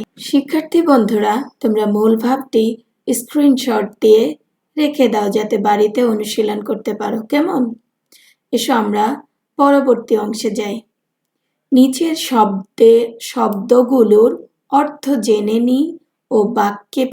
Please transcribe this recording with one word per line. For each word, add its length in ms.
শিক্ষার্থী 520
বন্ধুরা, 440
তোমরা 260
মূল 180
ভাবটি 420
স্ক্রিনশট 680
দিয়ে 200
রেখে 360
দাও, 140
যাতে 180
বাড়িতে 320
অনুশীলন 560
করতে 240
পারো। 180
কেমন? 300
এসো 180
আমরা 240
পরবর্তী 540
অংশে 260
যাই। 180
নিচের 440
শব্দে, 640
শব্দগুলোর 1000
অর্থ 240
জেনে 320
নিই 180
ও 60
বাক্যে 560